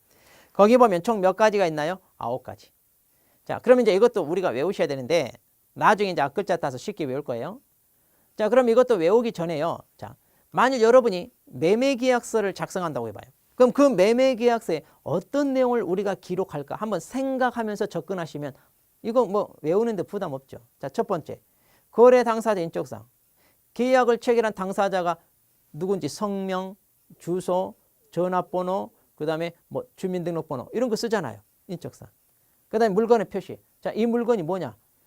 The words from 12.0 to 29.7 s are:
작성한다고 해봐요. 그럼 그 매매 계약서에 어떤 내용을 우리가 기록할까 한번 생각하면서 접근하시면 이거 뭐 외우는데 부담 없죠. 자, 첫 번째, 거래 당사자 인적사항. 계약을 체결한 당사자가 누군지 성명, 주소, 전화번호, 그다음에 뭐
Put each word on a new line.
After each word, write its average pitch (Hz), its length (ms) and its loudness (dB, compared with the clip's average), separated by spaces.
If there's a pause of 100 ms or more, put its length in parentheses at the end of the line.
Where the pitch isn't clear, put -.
작성한다고 156 540 -6
해봐요. - 220 -16 (240)
그럼 247 160 6
그 277 120 4
매매 240 520 4
계약서에 220 480 0 (220)
어떤 262 480 -2
내용을 247 300 0
우리가 190 340 -2
기록할까 175 580 -8
한번 214 240 -6
생각하면서 240 880 -4
접근하시면 151 680 -8 (500)
이거 233 240 0
뭐 196 360 -4
외우는데 196 400 0
부담 196 300 -8
없죠. - 260 -14 (220)
자, 143 80 -10
첫 220 180 -4
번째, - 340 -6 (520)
거래 247 320 8
당사자 220 360 -2
인적사항. 139 460 -8 (680)
계약을 247 440 2
체결한 226 340 0
당사자가 190 680 -2 (540)
누군지 170 360 -4
성명, 190 640 -6 (440)
주소, 185 560 -4 (360)
전화번호, 185 800 -4 (260)
그다음에 160 360 -4 (140)
뭐 131 160 -8 (140)